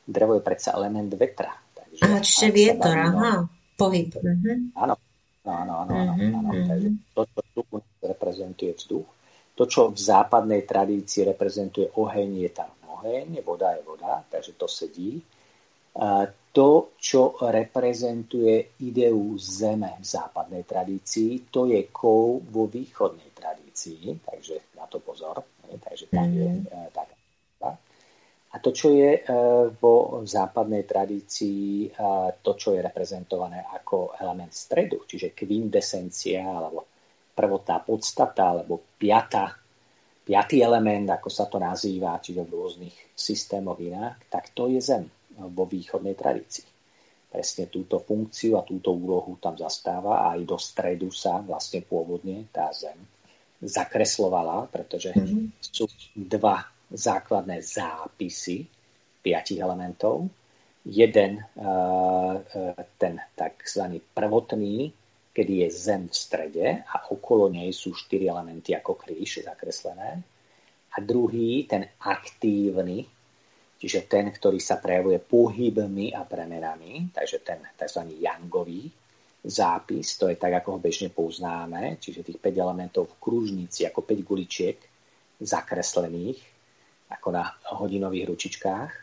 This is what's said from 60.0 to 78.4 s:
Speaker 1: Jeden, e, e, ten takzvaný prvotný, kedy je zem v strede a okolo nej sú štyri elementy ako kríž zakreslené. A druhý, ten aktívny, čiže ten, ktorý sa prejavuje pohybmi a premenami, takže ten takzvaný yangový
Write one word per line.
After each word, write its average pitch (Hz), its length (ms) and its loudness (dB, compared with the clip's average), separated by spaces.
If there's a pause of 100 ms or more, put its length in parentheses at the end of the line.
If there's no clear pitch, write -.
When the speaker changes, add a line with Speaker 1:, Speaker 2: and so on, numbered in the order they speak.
Speaker 1:
Jeden, 104 540 6
e, 107 60 -12 (100)
e, 92 1040 0 (380)
ten 87 240 -2 (100)
takzvaný 87 800 -6
prvotný, 107 800 0 (400)
kedy 92 340 2
je 85 60 0
zem 95 400 -4
v - 80 -6
strede 80 480 -2 (160)
a - 320 -6
okolo 107 340 4
nej 87 220 -4
sú 90 240 -8
štyri 95 320 -2
elementy 85 480 -4
ako - 240 -6
kríž - 480 -10
zakreslené. - 720 -10 (720)
A - 80 -6
druhý, 117 720 2
ten 95 160 0 (160)
aktívny, 101 1040 0 (720)
čiže - 320 -4
ten, 104 240 4
ktorý 95 240 2
sa - 240 -2
prejavuje 90 400 2
pohybmi 107 880 2
a - 160 -10
premenami, 85 880 -8
takže - 260 -4
ten - 220 -10 (160)
takzvaný 82 400 -8
yangový 85 720 -6 (560)